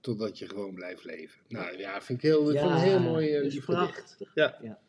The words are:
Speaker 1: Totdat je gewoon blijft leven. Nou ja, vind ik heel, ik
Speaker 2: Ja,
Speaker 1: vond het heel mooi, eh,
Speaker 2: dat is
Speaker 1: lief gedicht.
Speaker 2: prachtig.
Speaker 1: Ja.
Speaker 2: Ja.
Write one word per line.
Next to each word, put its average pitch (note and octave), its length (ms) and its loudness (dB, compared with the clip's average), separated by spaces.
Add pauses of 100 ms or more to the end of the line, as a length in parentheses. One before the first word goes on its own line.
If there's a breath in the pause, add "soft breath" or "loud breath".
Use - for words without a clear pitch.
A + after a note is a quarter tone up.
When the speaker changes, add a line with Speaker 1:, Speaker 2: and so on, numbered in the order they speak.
Speaker 1:
Totdat G#2+ 380 -4
je G2 100 -12
gewoon G2 260 -8
blijft F2+ 300 -12
leven. - 440 -16
Nou F#2 300 -10
ja, G2 240 -8
vind B2 160 -6
ik B2 60 -12
heel, D3+ 240 6
ik D3+ 60 2
Speaker 2:
Ja, C#3 80 2
Speaker 1:
vond - 120 4
het E3 80 4
heel F#3+ 180 6
mooi, D#3+ 280 2
eh, D3+ 80 2
Speaker 2:
dat C#3+ 100 0
is C#3 80 -2
Speaker 1:
lief C#3+ 100 -8
gedicht. F3 280 0
Speaker 2:
prachtig. - 420 -16
Speaker 1:
Ja. D3+ 280 2
Speaker 2:
Ja. A2 260 -14